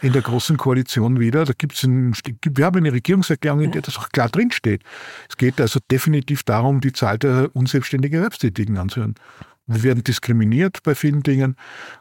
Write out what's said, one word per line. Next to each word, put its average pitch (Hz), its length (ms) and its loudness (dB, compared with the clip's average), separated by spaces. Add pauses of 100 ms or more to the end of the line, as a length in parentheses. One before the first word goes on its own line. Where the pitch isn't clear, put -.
in 131 120 2
der 131 80 4
Großen 120 340 0
Koalition 127 640 0
wieder. 117 240 2
Da 156 140 0
gibt's - 260 -6
ein, 127 300 2 (360)
wir 139 160 2
haben 185 120 2
eine 156 160 2
Regierungserklärung, 151 680 0
in 151 100 0
der - 100 -4
das - 160 -8
auch - 120 -12
klar 117 200 0
drinsteht. 131 540 0 (440)
Es - 80 -18
geht 127 240 0
also 131 200 0 (120)
definitiv 143 520 0
darum, 127 360 0
die 127 140 0
Zahl 107 240 0
der 131 360 0
unselbstständigen 135 680 0
Erwerbstätigen 110 580 -2
anzuhören. 107 380 -4 (500)
Wir 110 180 -2
werden 123 200 2
diskriminiert 117 800 0
bei 151 100 2
vielen 147 300 0
Dingen. 135 320 2 (460)